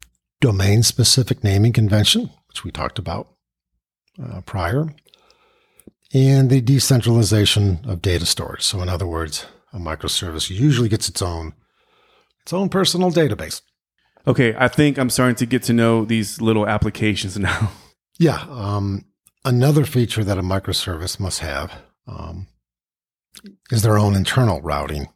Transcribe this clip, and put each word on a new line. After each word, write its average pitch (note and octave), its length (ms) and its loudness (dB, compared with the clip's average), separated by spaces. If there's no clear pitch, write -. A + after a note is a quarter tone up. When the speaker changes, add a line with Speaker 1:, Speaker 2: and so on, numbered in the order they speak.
Speaker 1:
domain-specific A2 1040 2
naming G#2 300 4
convention, G#2+ 560 2
which - 160 -14
we F2 60 -12
talked - 300 -8
about, - 300 -8
uh, F#2+ 180 -12
prior, A#2+ 520 -4
and C3+ 380 4
the C3+ 100 4
decentralization G#2+ 1200 2
of F#2 180 -6
data E2+ 240 0
storage. - 340 -6
So F#2+ 200 -2
in F2+ 80 -4
other F2 180 -4
words, E2 400 -6
a G2+ 60 -10
microservice E2 720 -6
usually A#2+ 380 2
gets G#2 200 -2
its - 140 -6
own, E2 300 -6
its - 100 -10
own F#3 160 -2
personal F3+ 420 2
database. G#2+ 500 -2
Speaker 2:
Okay, A#2+ 300 2
I B2+ 100 4
think C#3+ 320 2
I'm B2+ 100 0
starting B2 280 2
to B2+ 100 0
get A#2+ 160 0
to A#2 100 0
know A2+ 320 4
these A2 340 -2
little A2 280 2
applications G#2+ 720 -2
<laughs> - 0 -
now. F#2+ 320 -2
Speaker 1:
Yeah, C3+ 320 0
um, G2+ 560 -4
another C3 400 4
feature A#2 400 -2
that F#2+ 140 -2
a F#2+ 40 -2
microservice F#2 800 -4
must F#2 200 -6
have, D2 320 -8
um, E2+ 400 -14
is A2+ 100 0
their G#2+ 160 2
own G2+ 180 2
internal F#2+ 460 0
routing, D2 540 -6